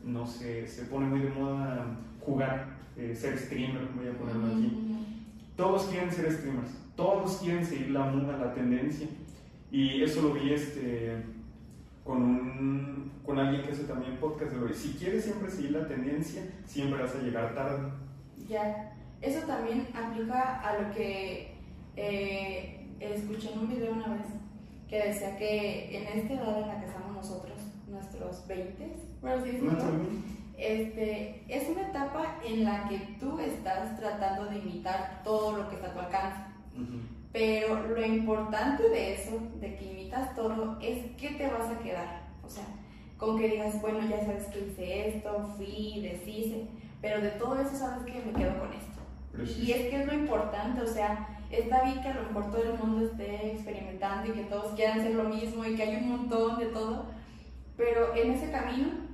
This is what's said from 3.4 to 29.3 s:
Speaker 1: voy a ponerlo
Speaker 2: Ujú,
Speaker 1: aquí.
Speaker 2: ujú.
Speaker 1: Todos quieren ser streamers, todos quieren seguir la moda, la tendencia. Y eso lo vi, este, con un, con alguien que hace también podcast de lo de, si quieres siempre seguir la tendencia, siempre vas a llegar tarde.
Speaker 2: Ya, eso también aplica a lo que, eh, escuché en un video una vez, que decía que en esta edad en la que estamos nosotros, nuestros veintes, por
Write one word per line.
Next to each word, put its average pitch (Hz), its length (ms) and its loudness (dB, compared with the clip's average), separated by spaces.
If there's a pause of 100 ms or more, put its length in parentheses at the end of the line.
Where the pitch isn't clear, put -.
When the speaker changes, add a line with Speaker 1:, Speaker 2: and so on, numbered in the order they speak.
Speaker 1:
voy 123 120 -2
a 120 100 -2
ponerlo 113 280 0
Speaker 2:
Ujú, 110 120 4
Speaker 1:
aquí. 110 80 6
Speaker 2:
ujú. - 300 0 (600)
Speaker 1:
Todos 190 300 4
quieren 180 260 0
ser 160 200 2
streamers, 135 380 -2 (260)
todos - 420 4
quieren 170 260 2
seguir 139 260 0
la 135 140 4
moda, 135 320 2
la 123 180 0
tendencia. 135 540 2 (640)
Y 135 320 6
eso 156 200 4
lo 143 120 6
vi, 139 180 4
este, 120 640 0 (880)
con 127 180 4
un, 135 920 2 (120)
con 139 140 2
alguien 139 240 4
que 147 100 -2
hace 139 120 -2
también 127 340 -2
podcast 147 340 0
de 123 80 -2
lo 117 60 2
de, 147 80 0
si 147 200 -2
quieres 202 300 2
siempre 202 260 0
seguir 143 220 -2
la 156 140 2
tendencia, 143 560 -2 (240)
siempre 135 360 0
vas 123 120 0
a 135 80 -2
llegar 120 320 0
tarde. 139 340 0 (600)
Speaker 2:
Ya, 214 440 0 (300)
eso 311 240 0
también 240 480 0
aplica 226 680 0
a 208 220 0
lo 208 80 -2
que, 190 640 -4 (420)
eh, 196 920 -2 (120)
escuché 208 520 -4
en 220 80 -2
un 226 80 0
video 226 240 0
una 226 160 -2
vez, 214 180 -2 (640)
que 208 200 2
decía 202 300 -2
que 208 580 0
en 208 240 -2
esta 269 140 0
edad 214 260 2
en 208 80 -2
la 208 120 -4
que - 60 -6
estamos 202 300 -8
nosotros, 196 420 -8 (300)
nuestros 185 580 -8
veintes, 190 540 -6 (220)
por 254 80 -2